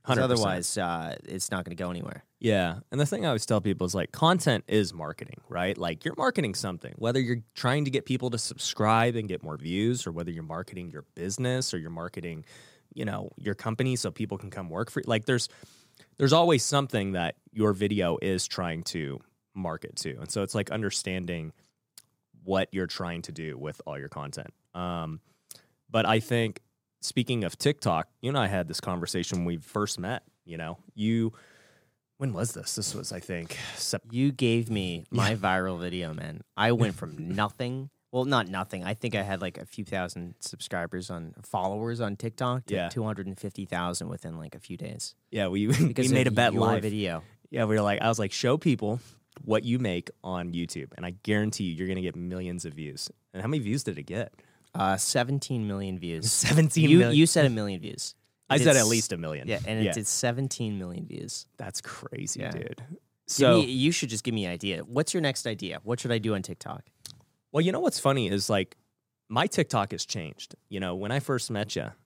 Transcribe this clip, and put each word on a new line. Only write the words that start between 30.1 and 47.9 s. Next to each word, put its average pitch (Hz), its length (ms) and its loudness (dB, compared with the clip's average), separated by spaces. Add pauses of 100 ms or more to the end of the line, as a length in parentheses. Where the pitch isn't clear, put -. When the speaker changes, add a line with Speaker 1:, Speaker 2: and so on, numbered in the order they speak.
Speaker 2:
you 85 120 -12
know. 82 220 -8 (160)
You, 113 380 2 (840)
when 135 140 -2
was 107 200 -2
this? - 220 -8
This 107 200 -6
was, - 180 -8
I 90 80 -8
think, 85 360 -8 (200)
Sep- - 340 -4
Speaker 1:
You 131 220 0
gave 117 380 2
me 92 400 -2
my 113 200 2
Speaker 2:
Yeah. 113 60 0
Speaker 1:
viral 92 420 2
video, 87 360 -4
man. 82 280 -10 (140)
I 113 160 4
went 110 220 2
from 78 220 -10
Speaker 2:
<laughs> 85 180 -6
Speaker 1:
nothing, 123 560 -4 (220)
well, 127 120 2
not 123 240 2
nothing. 92 360 -6
I 101 100 -2
think 113 200 -4
I 98 80 0
had, 95 200 -2
like, 90 160 -6
a - 80 -12
few - 180 -10
thousand 87 560 -6
subscribers 90 680 -6
on, 85 320 -10
followers 107 580 -2
on 101 160 -2
TikTok 123 500 -4
to 101 80 -2
Speaker 2:
Yeah. 87 140 0
Speaker 1:
two 113 160 -4
hundred 98 220 -4
and 95 120 -10
fifty 101 280 -8
thousand 87 420 -4
within, 85 300 -10
like, 80 160 -12
a - 60 -16
few 90 160 -12
days. - 380 -10 (160)
Speaker 2:
Yeah, 101 180 0
we, 101 180 2
<laughs> - 20 2
we 131 200 4
Speaker 1:
Because 127 240 2
Speaker 2:
made 131 140 6
Speaker 1:
of 117 60 4
Speaker 2:
a 104 40 2
bet 120 180 6
Speaker 1:
your 113 80 2
Speaker 2:
live. 110 200 2
Speaker 1:
video. 101 400 -2 (280)
Speaker 2:
Yeah, 123 140 0
we 107 120 4
were 107 60 4
like, 101 200 2